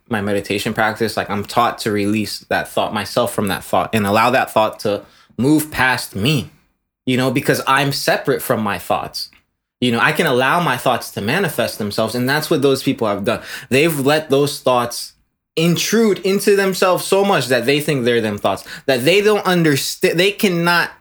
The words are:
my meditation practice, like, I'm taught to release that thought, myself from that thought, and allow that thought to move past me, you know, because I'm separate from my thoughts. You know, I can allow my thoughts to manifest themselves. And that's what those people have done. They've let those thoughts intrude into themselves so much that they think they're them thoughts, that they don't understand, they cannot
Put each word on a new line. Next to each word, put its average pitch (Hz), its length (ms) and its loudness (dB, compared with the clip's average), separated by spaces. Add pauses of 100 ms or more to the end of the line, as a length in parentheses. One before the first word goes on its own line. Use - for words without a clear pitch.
my 110 120 -2
meditation 101 540 -2
practice, 110 420 0
like, 95 140 -4
I'm 107 140 -4
taught 117 340 -2
to 117 140 -4
release 104 560 -2
that 92 200 -2
thought, 87 260 -2
myself 110 380 -2
from 104 160 -2
that 90 160 -4
thought, - 300 -2
and 107 120 0
allow 110 240 4
that 123 220 2
thought 107 280 0
to 101 240 -2 (340)
move 147 340 2
past 127 440 0
me, 120 340 0 (560)
you 127 100 0
know, 127 160 0
because 139 340 0
I'm 139 260 2
separate 156 500 -2
from 113 200 -2
my 101 160 -4
thoughts. - 520 -6 (500)
You 123 120 0
know, 117 80 0
I 135 120 4
can 170 140 0
allow 135 340 2
my 143 160 0
thoughts 123 360 -2
to - 80 -8
manifest 135 580 -2
themselves. 110 360 -2
And 123 140 -2
that's 151 220 0
what 151 120 0
those 135 220 2
people 127 240 0
have 101 160 -2
done. 113 180 0 (260)
They've 147 300 2
let 143 320 0
those 139 300 0
thoughts 120 540 -2 (420)
intrude 180 640 2
into 202 360 2
themselves 190 480 0
so 196 200 2
much 170 220 2
that 120 200 0
they 143 140 2
think 143 240 -2
they're 120 160 2
them 107 180 -2
thoughts, 98 260 -2 (220)
that 131 180 0
they 180 160 4
don't 208 260 2
understand, 165 720 2
they 196 140 2
cannot 170 580 0 (100)